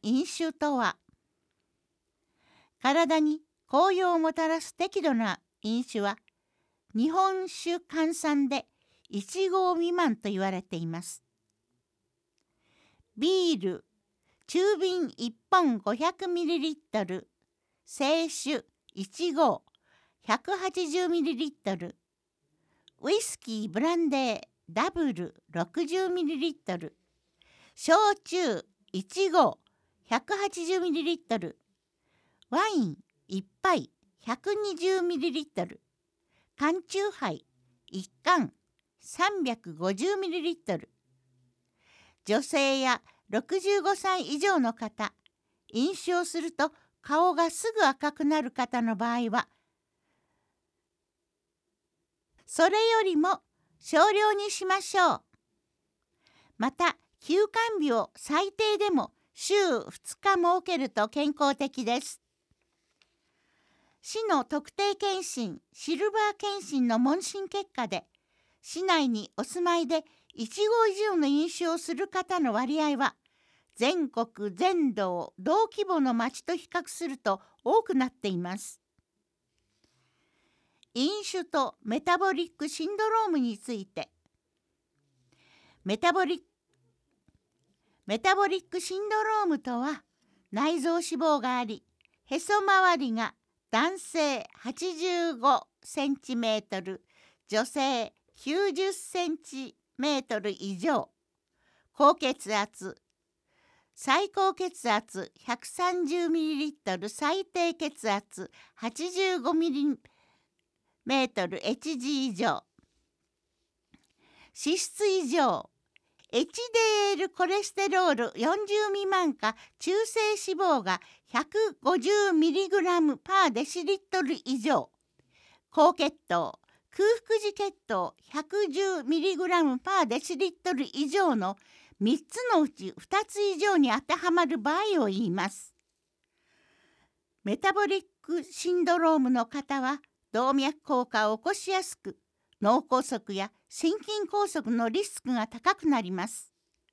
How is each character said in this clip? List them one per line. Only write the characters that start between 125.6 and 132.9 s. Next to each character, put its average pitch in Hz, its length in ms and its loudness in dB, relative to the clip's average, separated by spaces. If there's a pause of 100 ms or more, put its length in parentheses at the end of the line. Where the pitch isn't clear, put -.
高 311 240 6
血 - 240 -2 (100)
糖、 170 340 -2 (300)
空 392 160 2 (200)
腹 440 120 2
時 415 140 -4
血 403 200 -4 (140)
糖 190 280 -2 (180)
百 330 360 -2
十 359 340 0
ミ 294 180 0
リ 370 140 0
グ 359 120 -2
ラ 349 160 4
ム 262 160 2
パ 381 220 0
ー 285 60 2
デ 233 120 -2
シ 339 180 -8
リ 370 100 0
ッ 339 40 -4 (120)
ト 359 100 -2
ル 269 200 -2
以 277 160 -2
上 330 260 2
の 196 220 -4 (420)
三 220 200 2
つ - 180 -16 (160)
の 330 80 6
う 294 80 2
ち - 280 -12